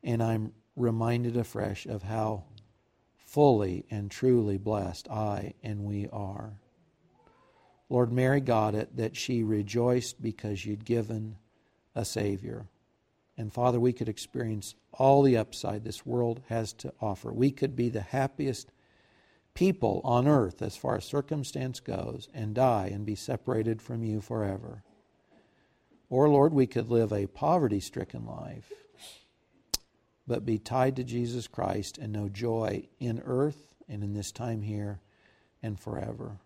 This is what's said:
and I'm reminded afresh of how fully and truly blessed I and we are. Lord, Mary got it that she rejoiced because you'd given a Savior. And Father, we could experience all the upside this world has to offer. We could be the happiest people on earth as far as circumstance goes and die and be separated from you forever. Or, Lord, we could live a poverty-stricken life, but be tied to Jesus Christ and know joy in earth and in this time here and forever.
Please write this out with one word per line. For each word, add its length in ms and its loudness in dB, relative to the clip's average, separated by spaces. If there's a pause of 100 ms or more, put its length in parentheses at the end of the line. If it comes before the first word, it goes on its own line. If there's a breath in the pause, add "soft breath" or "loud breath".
and 200 0
I'm 300 -2 (240)
reminded 600 0
afresh 500 -4
of 180 -8
how 400 -2 (760)
fully 720 4
and 200 -4
truly 460 4
blessed 540 -2
I 520 -4
and 220 -6
we 280 -4
are. 400 -10 (1400 soft breath)
Lord, 200 4
Mary 300 4
got 340 2
it 220 -4
that 180 -2
she 280 -2
rejoiced 800 0
because 420 -6
you'd 220 -8
given 500 -2 (580)
a 100 -2
Savior. 600 -4 (720)
And 160 -8
Father, 260 2
we 140 4
could 160 -4
experience 680 -6 (180)
all 300 8
the 140 8
upside 480 -2
this 220 -10
world 420 0
has 260 -2
to 260 -12
offer. 320 -4
We 180 4
could 260 -4
be 120 2
the 120 -2
happiest 680 -4 (840 soft breath)
people 500 2
on 240 4
earth 360 4
as 140 -6
far 200 -2
as 80 -6
circumstance 760 -4
goes 520 -8
and 220 -6
die 380 4
and 120 -6
be 120 -4
separated 680 -2
from 200 -6
you 180 -2
forever. 640 -6 (1300 soft breath)
Or, 200 6
Lord, 260 8
we 120 6
could 240 -2
live 220 4
a 140 0
poverty-stricken 1000 0
life, 480 -12 (1500 loud breath)
but 200 -2
be 120 0
tied 380 0
to 80 -4
Jesus 440 -4
Christ 500 -4
and 140 -8
know 160 -4
joy 600 -4 (100)
in 260 -4
earth 500 -2 (140)
and 140 -8
in 120 -4
this 180 -8
time 300 -6
here 380 -6 (640 soft breath)
and 160 -6
forever. 680 -8